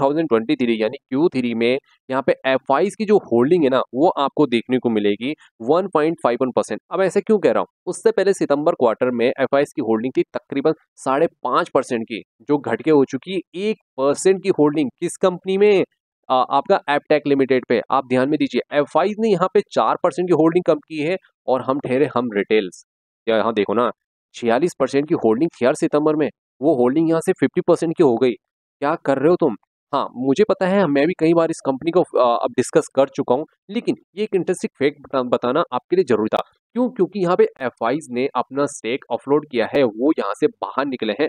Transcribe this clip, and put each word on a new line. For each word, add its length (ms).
थाउजेंड 280
ट्वेंटी 280
थ्री 260
यानी 140
क्यू 320
थ्री 260
में 240
यहाँ 120
पे 120
एफ़आईज़ 520
की 60
जो 120
holding 480
है 60
ना, 100
वो 140
आपको 380
देखने 320
को 120
मिलेगी 440
वन 260
पॉइंट 340
फ़ाइव 200
वन 80
परसेंट। 300
अब 80
ऐसे 200
क्यों 180
कह 120
रहा 100
हूँ, 60
उससे 240
पहले 220
सितंबर 400
quarter 380
में 300
एफ़आईज़ 360
की 60
holding 340
थी 60
तकरीबन 500
साढ़े 300
पाँच 420
परसेंट 360
की, 180
जो 160
घट 240
के 80
हो 140
चुकी 280
है 80
एक 220
परसेंट 460
की 60
holding 420
किस 160
company 420
में, 260
आ, 40
आपका 460
Aptec 360
Limited 420
पे। 120
आप 160
ध्यान 220
में 100
दीजिए, 400
एफ़आईज़ 400
ने 100
यहाँ 260
पे 60
चार 420
परसेंट 260
की 40
होल्डिंग 320
कम 100
की 280
है 140
और 160
हम 180
ठहरे 360
हम 160
retails। 520
या 80
यहाँ 180
देखो 200
ना, 160
छियालीस 460
परसेंट 280
की 60
होल्डिंग 360
थी 140
यार 100
सितंबर 420
में, 120
वो 140
होल्डिंग 340
यहाँ 120
से 120
फिफ्टी 280
परसेंट 360
की 60
हो 140
गई। 160
क्या 600
कर 240
रहे 120
हो 60
तुम? 200
हाँ, 220
मुझे 280
पता 220
है, 200
मैं 200
भी 120
कई 160
बार 160
इस 160
company 240
को, 100
आ, 160
अब 140
discuss 440
कर 140
चुका 260
हूँ, 120
लेकिन 260
ये 80
एक 100
interesting 440
fact 220
बता-, 260
बताना 460
आपके 240
लिए 80
जरूरी 320
था। 60
क्यों? 180
क्योंकि 300
यहाँ 160
पे 80
एफ़आईज़ 500
ने 240
अपना 320
stake 440
offload 400
किया 260
है, 80
वो 340
यहाँ 220
से 60
बाहर 400
निकले 260
हैं 160